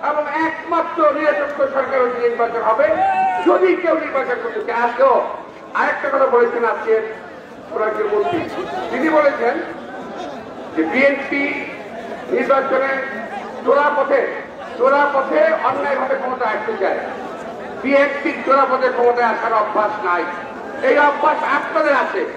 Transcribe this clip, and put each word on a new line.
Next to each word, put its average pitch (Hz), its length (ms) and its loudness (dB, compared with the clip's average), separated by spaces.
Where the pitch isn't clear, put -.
এবং 294 140 -2
একমাত্র 330 520 -2
নিরপেক্ষ 294 420 0
সরকার 262 280 0
অধীনে 240 260 0
নির্বাচন 233 380 0
হবে। 226 180 4
যদি 359 200 6
কেউ 320 120 2
নির্বাচন 247 400 -2
করতে 214 220 -4
চায়, 233 200 -2
আজকেও 247 280 4
আরেকটা 285 340 0
কথা 269 200 4
বলেছেন 233 280 4
আজকের 220 300 0
প্রধানমন্ত্রী, 208 720 0
তিনি 262 180 0
বলেছেন 277 360 2
যে 160 80 0
বিএনপি 277 500 2
নির্বাচনে 269 560 2
চোরা 285 220 4
পথে, 269 240 2
চোরা 269 240 4
পথে 294 260 2
অন্যায়ভাবে 269 520 0
ক্ষমতা 247 320 -4
আসতে 208 300 -4
চায়। 156 160 0
বিএনপির 277 540 2
চোরা 269 240 6
পথে 254 260 2
ক্ষমতায় 240 360 4
আসার 226 300 -2
অভ্যাস 208 300 0
নাই, 175 140 0
এই 294 80 4
অভ্যাস 302 300 2
আপনাদের 302 360 0
আছে। 185 180 -2